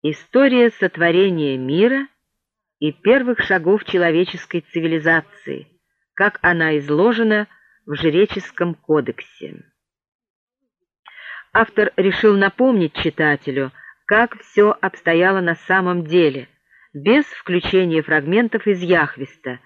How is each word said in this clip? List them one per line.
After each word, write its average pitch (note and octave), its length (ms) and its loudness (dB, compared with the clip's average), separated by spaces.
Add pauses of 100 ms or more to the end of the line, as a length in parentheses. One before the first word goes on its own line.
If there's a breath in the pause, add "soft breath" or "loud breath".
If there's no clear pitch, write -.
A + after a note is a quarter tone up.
История A#3+ 640 2
сотворения E3+ 880 0
мира G#3+ 500 0 (720)
и D3 140 -4
первых B3 460 0
шагов F#3 440 0
человеческой F3 760 -2
цивилизации – D#3+ 1040 -4 (460)
как - 280 -2
она E3 360 0
изложена G#3 720 0 (360 soft breath)
в D3 100 -10
Жреческом F3 800 -2
кодексе. - 920 -6 (1900 loud breath)
Автор A3 460 0
решил G3 400 2
напомнить G3 560 2
читателю, C#3+ 800 -2 (320 loud breath)
как A3+ 340 2
всё - 420 2
обстояло F#3 600 0
на E3+ 140 -2
самом F3+ 500 -2
деле, D3+ 420 0 (460 soft breath)
без G#3+ 320 2
включения F3 760 -2
фрагментов F3 640 -2
из F#3+ 160 0
Яхвиста C#3+ 840 -4